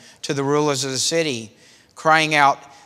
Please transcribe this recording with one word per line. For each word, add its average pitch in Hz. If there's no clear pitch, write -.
to -
the 139
rulers 143
of 135
the 131
city, 131
crying 156
out, 143